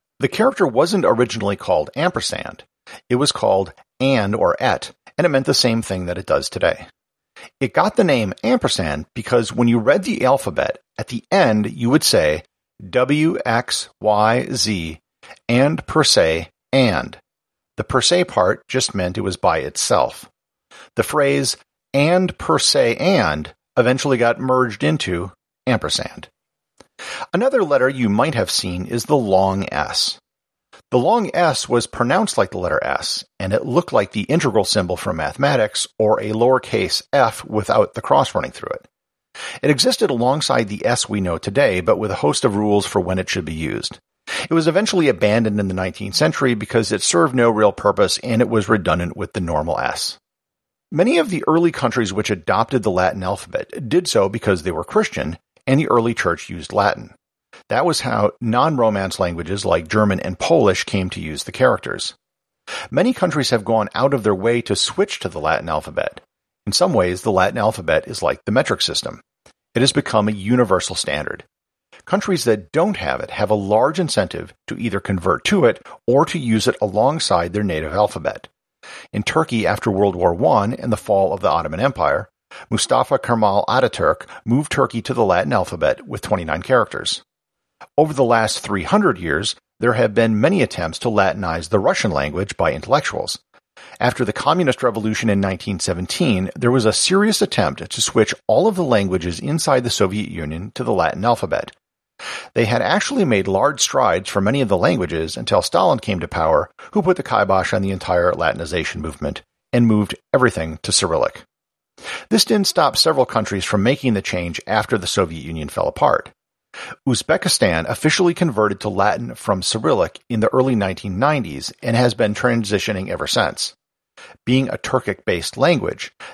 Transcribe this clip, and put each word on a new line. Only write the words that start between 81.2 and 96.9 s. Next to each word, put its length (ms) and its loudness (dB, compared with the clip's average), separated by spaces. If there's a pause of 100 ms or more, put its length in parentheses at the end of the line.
of 80 -6
the 100 2
Ottoman 300 -2
Empire, 480 0 (420)
Mustafa 480 0
Kemal 500 2
Ataturk 580 0 (180)
moved 260 0
Turkey 320 0
to 120 -4
the 100 2
Latin 280 2
alphabet 540 -2
with 140 -10
twenty-nine 420 -4
characters. 600 -2 (760)
Over 160 2
the 100 4
last 360 2
three 240 -4
hundred 340 2
years, 380 -4 (240)
there 140 2
have 200 0
been 260 2
many 220 2
attempts 380 -4
to 80 -2
Latinize 600 0
the 120 2
Russian 300 0
language 460 -4
by 160 0
intellectuals. 680 -2 (600)
After 260 0
the 80 -4
Communist 500 0
Revolution 460 0
in 120 2
nineteen 400 -4
seventeen, 760 -2
there 160 2
was 140 4
a 80 4